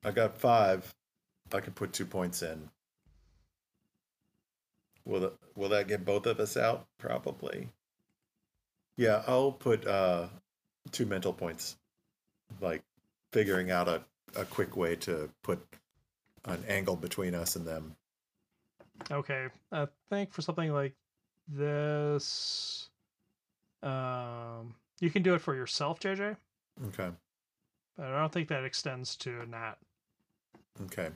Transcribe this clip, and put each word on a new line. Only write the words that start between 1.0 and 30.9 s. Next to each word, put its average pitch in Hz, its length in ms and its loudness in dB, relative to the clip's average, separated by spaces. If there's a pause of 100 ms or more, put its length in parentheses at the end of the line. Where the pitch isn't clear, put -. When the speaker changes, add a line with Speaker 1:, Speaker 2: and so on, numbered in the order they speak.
Speaker 1:
I 98 80 2
can - 120 -10
put 95 200 -4
two 98 140 -4
points 90 360 -2
in. 80 260 -8 (2250)
Will 98 160 0
that, 92 120 0 (220)
will 98 140 -2
that 101 200 4
get 101 160 0
both 101 220 2
of 113 140 2
us 107 160 0
out? 117 300 2 (120)
Probably. - 720 -4 (1300)
Yeah, 110 300 6
I'll 131 260 6
put, 117 340 2
uh, 92 400 4 (640)
two 123 160 0
mental 95 260 0
points. - 440 -6 (840)
Like, 85 220 0 (500)
figuring 95 380 4
out 87 180 4
a, 82 140 0 (320)
a 101 100 -4
quick - 320 -2
way 85 200 2
to 80 340 -4 (140)
put 90 200 -2 (840)
an 90 220 -6
angle 95 280 0
between 90 380 -2
us 85 220 -2
and 85 100 -6
them. 80 280 -8 (1160)
Speaker 2:
Okay, 139 380 -4 (240)
I 147 140 -2 (220)
think 202 240 -2
for 170 100 -8
something 160 300 -2
like 139 220 0 (540)
this, 147 1400 -2 (960)
um, 120 920 -6 (260)
you 170 100 4
can 190 120 2
do 180 120 8
it 170 60 4
for 151 140 0
yourself, 143 460 -2
J 190 140 -2
J. 202 200 -2 (540)
Speaker 1:
Okay. 95 220 -6 (840)
Speaker 2:
But 151 100 -10
I 135 140 0
don't 156 120 2
think 165 160 0
that 135 160 -2
extends 131 520 -6
to 120 300 -8
Nat. 113 280 -8 (1120)
Speaker 1:
Okay. 90 320 -6